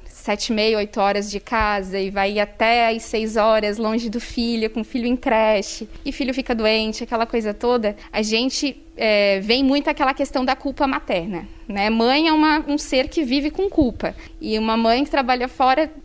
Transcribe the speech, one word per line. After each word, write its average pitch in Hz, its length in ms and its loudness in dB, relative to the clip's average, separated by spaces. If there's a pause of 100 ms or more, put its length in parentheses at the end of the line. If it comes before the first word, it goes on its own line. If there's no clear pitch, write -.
sete - 420 -4
e 233 40 0
meia, 214 240 2
oito 208 220 -4
horas 202 300 0
de 202 100 -8
casa 202 600 -2
e 190 100 -2
vai 202 300 0
até 226 500 2
às 226 140 -2
seis 220 320 -4
horas 214 420 2
longe 226 320 -2
do 226 100 -6
filho, 233 520 -2
com 226 100 -4
o - 20 -6
filho 233 220 -4
em 240 100 0
creche, 220 720 0 (160)
e 277 80 -4
filho 262 220 -4
fica 254 220 -2
doente, 220 480 0
aquela 226 240 -2
coisa 214 260 -2
toda, 220 420 0 (160)
a 214 120 -2
gente, 247 580 -2 (160)
é, 202 440 2
vem 233 220 2
muito 285 240 2
aquela 285 280 0
questão 269 280 -2
da 262 120 0
culpa 277 320 -2
materna, 190 600 -4 (200)
né? 202 240 0
Mãe 247 360 4
é 311 60 4
uma, 311 340 4
um 285 80 0
ser 294 320 0
que 320 160 -2
vive 277 280 0
com 381 180 -2
culpa, 240 460 0 (260)
e 214 160 -2
uma 220 180 0
mãe 233 280 4
que 285 80 -4
trabalha 254 360 0
fora, 262 440 2 (140)